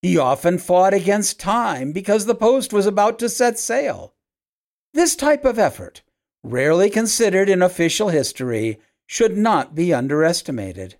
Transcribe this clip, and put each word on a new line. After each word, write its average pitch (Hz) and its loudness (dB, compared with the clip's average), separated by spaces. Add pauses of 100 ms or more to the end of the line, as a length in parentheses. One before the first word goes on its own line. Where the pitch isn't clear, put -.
He 180 0
often 139 2
fought 185 4
against 196 0
time 180 -4
because 202 -2
the 226 0
post 233 0
was 202 2
about 208 0
to 233 -2
set 240 0
sail. - -6 (800)
This 330 2
type 294 0
of 240 0
effort, - -2 (400)
rarely 147 2
considered 202 0
in 185 2
official 180 0
history, 120 -2 (260)
should 214 0
not 208 0
be 170 0
underestimated. 123 -2